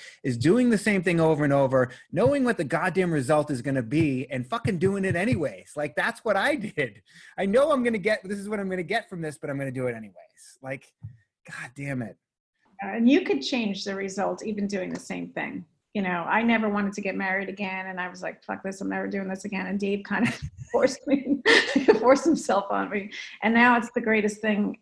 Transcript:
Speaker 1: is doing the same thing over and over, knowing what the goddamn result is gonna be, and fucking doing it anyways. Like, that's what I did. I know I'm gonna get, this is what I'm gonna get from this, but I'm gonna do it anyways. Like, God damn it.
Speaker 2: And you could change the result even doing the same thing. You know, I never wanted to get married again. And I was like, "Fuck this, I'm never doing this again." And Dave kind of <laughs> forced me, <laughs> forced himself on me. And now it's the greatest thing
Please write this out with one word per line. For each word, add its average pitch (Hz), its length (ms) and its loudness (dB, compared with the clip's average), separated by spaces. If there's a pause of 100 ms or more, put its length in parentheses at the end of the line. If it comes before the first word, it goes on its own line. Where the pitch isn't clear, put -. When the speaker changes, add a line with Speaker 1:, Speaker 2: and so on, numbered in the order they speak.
(220)
Speaker 1:
is 127 140 -2
doing 190 320 4
the 226 80 2
same 196 260 0
thing 170 160 2
over 160 260 4
and 143 100 2
over, 131 380 2 (200)
knowing 254 320 2
what 240 140 0
the 170 60 0
goddamn 175 460 0
result 151 400 2
is 127 120 -4
gonna 135 200 0
be, 131 480 0
and 127 160 -4
fucking 226 300 -2
doing 190 300 0
it 185 100 0
anyways. 170 600 -2
Like, 147 200 -4
that's 190 260 -2
what 208 140 2
I 247 180 2
did. 170 460 -4 (380)
I 185 80 0
know 208 260 4
I'm 254 120 2
gonna 233 120 0
get, 208 260 0
this 202 160 -8
is 202 120 -10
what 214 100 -4
I'm 196 80 -4
gonna 185 140 -4
get 202 260 -4
from 180 140 -8
this, 151 160 -8
but 151 100 -10
I'm 139 80 -4
gonna 139 140 -4
do 127 160 -4
it 120 100 -2
anyways. 98 640 -20
Like, 135 320 -12 (580)
God - 240 -14
damn 139 280 -6
it. - 160 -12 (640)
Speaker 2:
And 226 280 2
you 339 120 6
could 403 180 -2
change 214 440 -4
the 196 100 -6
result 190 500 -4
even 202 220 -4
doing 190 240 -4
the 175 100 -8
same 180 280 -10
thing. 175 360 -8 (300)
You 208 80 -2
know, 180 260 -2
I 214 140 2
never 226 260 4
wanted 202 260 0
to 208 60 -8
get 190 140 -4
married 190 340 -2
again. 190 380 -6
And 185 140 -8
I 180 80 -4
was 180 120 -16
like, 165 220 -10
"Fuck 202 220 -8
this, 190 160 -8
I'm 196 80 -6
never 190 180 -4
doing 196 220 -6
this 190 160 -8
again." 190 240 -6
And 196 100 -2
Dave 202 240 -2
kind 202 240 -2
of 233 80 -2 (200)
<laughs> - 180 -18
forced - 340 0
me, 277 340 0 (240)
<laughs> - 360 4
forced 247 240 6
himself 202 460 2
on 196 200 -2
me. 202 220 -6 (320)
And 226 100 4
now 240 220 8
it's 233 160 -2
the 247 80 -2
greatest 214 400 2
thing 208 420 0